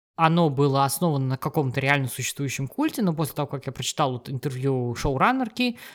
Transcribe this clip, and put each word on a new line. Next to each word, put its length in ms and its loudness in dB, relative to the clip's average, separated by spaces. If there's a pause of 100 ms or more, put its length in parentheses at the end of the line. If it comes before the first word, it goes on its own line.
(180)
оно 340 4
было 340 4
основано 400 0
на 120 0
каком-то 440 0
реально 260 2
существующем 600 -6
культе, 340 -2
но 140 2
после 200 -4
того, 120 -4
как 200 -8
я 60 -8
прочитал 400 -2
вот 160 -10
интервью 680 -2
шоураннерки, 840 0 (180)